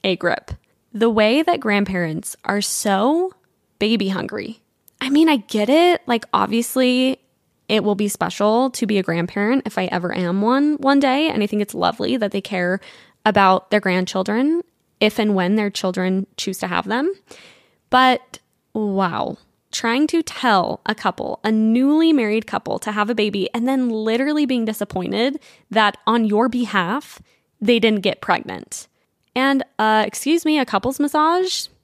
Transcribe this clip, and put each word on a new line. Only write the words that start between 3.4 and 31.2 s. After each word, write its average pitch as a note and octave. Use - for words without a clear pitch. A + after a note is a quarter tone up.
baby G#3
hungry. G3
I C4
mean, D#4
I C#4+
get G#3
it. E4+
Like, A#3
obviously, B3+
it G#3+
will G#3
be G#3
special G#3+
to -
be G3+
a F3+
grandparent G3+
if -
I F#3
ever F3+
am F#3
one, C#4
one C#4
day. C#4
And G#3+
I G#3
think G#3
it's G3+
lovely G#3
that G3+
they G3
care F#3
about G3
their G#3
grandchildren G3+
if G#3+
and G#3+
when F#3+
their G#3
children F#3+
choose -
to F#3
have F3
them. B3+
But B3+
wow, G3
trying A#3+
to E4
tell -
a A3
couple, -
a G#3+
newly C4
married A3
couple, -
to G#3+
have G#3
a A#3+
baby G#3
and A#3
then C4
literally B3
being A#3+
disappointed G#3+
that G#3+
on A3+
your A3
behalf, A3
they A3+
didn't G#3+
get F#3
pregnant. -
And, C4+
uh, G#3+
excuse D#4
me, D4+
a C4
couples A#3+
massage? E4